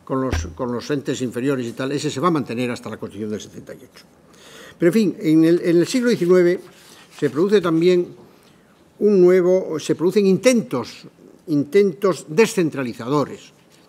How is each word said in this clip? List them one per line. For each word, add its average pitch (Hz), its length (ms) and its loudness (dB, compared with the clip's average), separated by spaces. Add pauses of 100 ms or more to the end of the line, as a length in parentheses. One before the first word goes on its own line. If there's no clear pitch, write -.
con 135 160 -4
los, 131 280 -4
con 123 260 -8
los 113 180 -8
entes 135 300 -6
inferiores 127 440 -4
y 117 60 -10
tal, 131 220 -8
ese 147 160 -4
se 135 100 -8
va 156 80 2
a 180 40 2
mantener 123 400 -4
hasta 110 180 -10
la 107 80 -12
Constitución 104 340 -10
del 104 80 -6
setenta - 340 -18
y - 40 -20
ocho. - 260 -20 (760)
Pero, 170 120 4
en 160 40 0
fin, 208 260 2
en 160 260 4
el, 170 180 2
en 170 140 2
el 165 100 2
siglo 247 220 0
diecinueve 180 500 2 (580)
se 143 120 -2
produce 185 320 2
también 170 460 2 (920)
un 208 220 4
nuevo, 180 580 4
se 151 160 -2
producen 185 300 0
intentos, 190 840 0 (400)
intentos 180 800 0
descentralizadores. 139 1300 -2 (360)